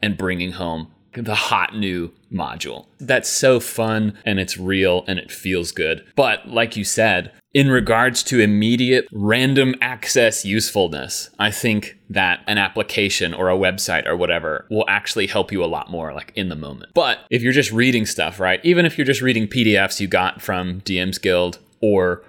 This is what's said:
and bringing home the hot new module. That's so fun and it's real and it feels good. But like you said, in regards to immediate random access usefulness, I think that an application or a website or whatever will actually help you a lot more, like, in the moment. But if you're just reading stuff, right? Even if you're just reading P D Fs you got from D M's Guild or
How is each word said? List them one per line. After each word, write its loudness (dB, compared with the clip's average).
and -2
bringing -4
home -6
the -6
hot -2
new -4
module. -8
That's 0
so 4
fun -2
and 0
it's -4
real 2
and -4
it -14
feels -4
good. -4
But 0
like -2
you -4
said, 2
in 4
regards 2
to 2
immediate 4
random 2
access 0
usefulness, -2
I 2
think -2
that 0
an 0
application -2
or 0
a 4
website 0
or -2
whatever -2
will 0
actually 0
help -2
you 0
a 0
lot -6
more, -8
like, -14
in -4
the -8
moment. -14
But 0
if 0
you're 0
just 2
reading 2
stuff, -4
right? 2
Even 4
if -2
you're 0
just 0
reading 0
P 0
D 4
Fs 0
you -4
got 0
from -4
D -4
M's -2
Guild 0
or 2